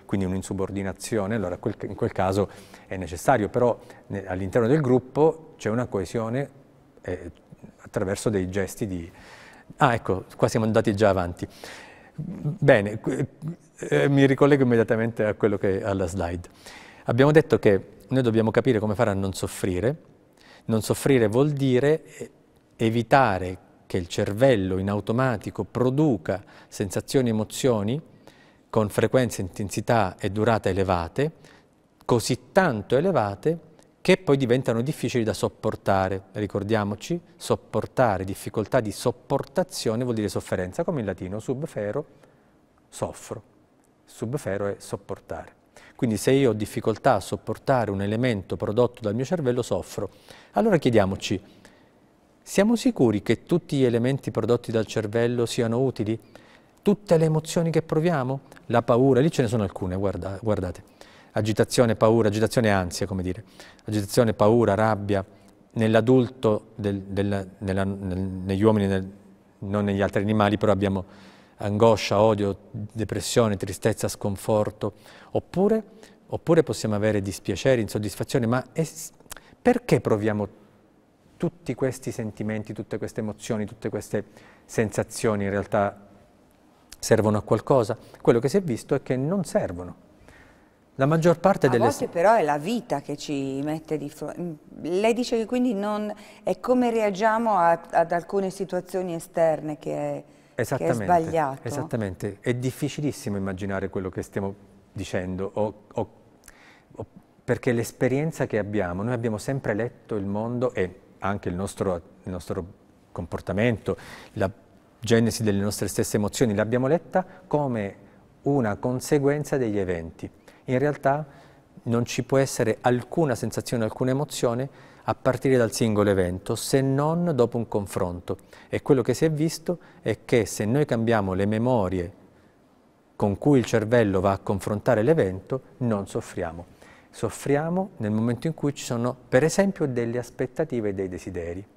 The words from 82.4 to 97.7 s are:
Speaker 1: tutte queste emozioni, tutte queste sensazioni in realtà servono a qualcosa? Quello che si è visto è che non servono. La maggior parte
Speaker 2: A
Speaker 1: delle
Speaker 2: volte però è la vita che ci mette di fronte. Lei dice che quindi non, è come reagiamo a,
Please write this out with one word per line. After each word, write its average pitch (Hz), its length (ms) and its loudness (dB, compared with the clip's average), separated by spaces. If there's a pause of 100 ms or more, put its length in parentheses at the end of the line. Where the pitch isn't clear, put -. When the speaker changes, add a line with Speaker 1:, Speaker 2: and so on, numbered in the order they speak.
Speaker 1:
tutte 110 260 -10
queste 110 220 -8
emozioni, 107 460 -6
tutte - 220 -10
queste 104 360 -6 (400)
sensazioni 107 800 -2
in 98 60 -2
realtà 101 580 -2 (920)
servono 107 400 4
a 101 40 -4
qualcosa? 113 560 2 (220)
Quello 123 180 4
che 127 100 0
si 147 80 0
è 202 60 2
visto 143 320 -4
è 135 80 -2
che 131 140 -2
non 160 280 -2
servono. 90 580 -4 (920)
La 135 100 2
maggior 160 340 4
parte 190 260 4
Speaker 2:
A 131 40 8
Speaker 1:
delle 160 160 4
Speaker 2:
volte 277 200 0
però 190 280 4
è 214 80 4
la 147 140 2
vita 156 440 -4
che 147 160 -8
ci 135 480 -6
mette 156 340 -6
di 143 100 -8
fronte. 156 540 -10 (200)
Lei 196 300 0
dice 240 240 -2
che 226 80 0
quindi 247 300 0
non, 208 380 -4 (320)
è 185 160 -2
come 247 300 2
reagiamo 220 680 0
a, 170 220 4 (100)